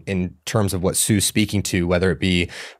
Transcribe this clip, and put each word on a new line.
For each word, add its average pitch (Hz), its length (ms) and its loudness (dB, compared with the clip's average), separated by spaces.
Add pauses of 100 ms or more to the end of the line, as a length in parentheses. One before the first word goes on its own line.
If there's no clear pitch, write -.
in 90 300 -2 (100)
terms 101 280 0
of 87 100 -4
what 90 140 0
Sue's 104 280 2
speaking 104 380 0
to, 87 240 0
whether 90 240 2
it 78 80 -2
be 90 300 2 (300)